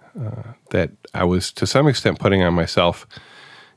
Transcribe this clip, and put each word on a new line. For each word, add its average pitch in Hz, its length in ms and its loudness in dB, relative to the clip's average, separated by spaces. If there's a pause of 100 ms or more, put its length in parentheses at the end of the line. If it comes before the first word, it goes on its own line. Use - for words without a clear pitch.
(200)
uh, 113 340 -10 (160)
that 85 220 -2 (240)
I 90 80 -2
was 90 300 0
to - 120 -4
some 143 220 2
extent 110 320 0
putting 98 240 4
on 85 100 2
myself 87 540 0 (680)